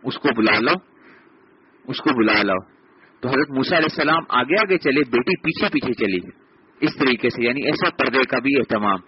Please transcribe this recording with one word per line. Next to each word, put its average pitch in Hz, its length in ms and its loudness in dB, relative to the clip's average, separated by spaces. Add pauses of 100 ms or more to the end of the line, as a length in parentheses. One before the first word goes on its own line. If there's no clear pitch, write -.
اس - 140 -6
کو 143 200 0
بلا 110 220 2
لو، 127 140 0 (1120)
اس 131 100 -6
کو 139 200 0
بلا 107 260 4
لاؤ۔ 95 140 0 (600)
تو 127 100 -4
حضرت 139 200 0
موسیٰ 135 280 0
علیہ 156 140 2
السلام 156 380 0
آگے 123 240 2
آگے 196 240 2
چلے، 143 160 0
بیٹی 135 480 0
پیچھے 165 280 -2
پیچھے - 240 -2
چلی، 98 260 -2 (640)
اس - 140 -2
طریقے 123 340 2
سے، 117 140 -4
یعنی 123 220 0
ایسا 151 240 0
پردے 127 300 0 (100)
کا 127 100 0
بھی 139 180 0
اہتمام۔ 104 500 0